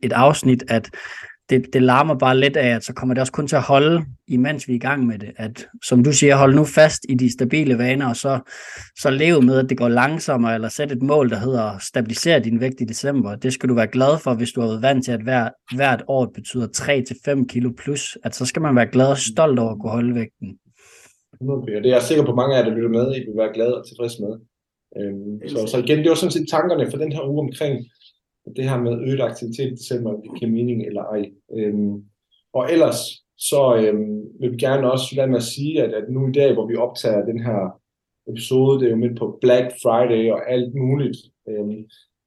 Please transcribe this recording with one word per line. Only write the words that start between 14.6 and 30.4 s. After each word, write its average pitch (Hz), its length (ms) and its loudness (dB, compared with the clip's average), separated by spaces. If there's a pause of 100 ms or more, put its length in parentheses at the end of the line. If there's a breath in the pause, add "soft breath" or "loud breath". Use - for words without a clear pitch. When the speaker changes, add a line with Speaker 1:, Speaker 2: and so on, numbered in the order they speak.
Speaker 1:
har 113 60 0
været 110 140 -4
vant 131 240 2
til, 123 60 -4
at 113 120 -4
hver, 117 260 0 (260)
hvert 131 320 0
år 131 260 0
betyder 113 340 -8
tre 131 340 -2
til 123 140 -8 (100)
fem 139 220 0
kilo 123 300 -4
plus. - 460 -8
At 113 120 -8
så 127 100 -6
skal 165 160 -4
man 147 140 2
være 117 160 4
glad 131 200 4
og 139 60 0
stolt 135 420 2
over 113 120 -2
at 104 100 -10
kunne 113 100 -6
holde 120 240 -2
vægten. 104 420 -8 (840 soft breath)
Speaker 2:
Hundrede 131 220 -4
procent. 104 220 -4
Det 127 60 4
er 127 60 6
jeg - 60 6
sikker 151 240 2
på, 117 100 0
mange 131 200 2
af 127 80 4
jer, 110 60 0
der 110 60 0
lytter 113 140 0
med, 123 260 0
I 127 40 -6
vil 110 180 -10
være 110 160 0
glade 113 280 0
og - 60 -18
tilfreds 117 320 -8
med. 104 140 -8 (640)
Øhm, 101 500 -10
så, 113 240 -4
så 131 120 -2
igen, 147 160 2
det 160 100 2
var 165 60 4
sådan 175 160 -2
set 151 200 -4
tankerne 160 400 0
for 139 60 -6
den 151 140 -4
her 147 180 -8
uge 147 100 -2
omkring 135 460 -4 (680 soft breath)
det 131 140 -4
her 123 120 -2
med 117 260 -2
øget 135 140 -2
aktivitet 120 500 -6
i - 40 -12
december, 117 380 -6
om 107 80 -10
det - 180 -16
giver 113 120 -2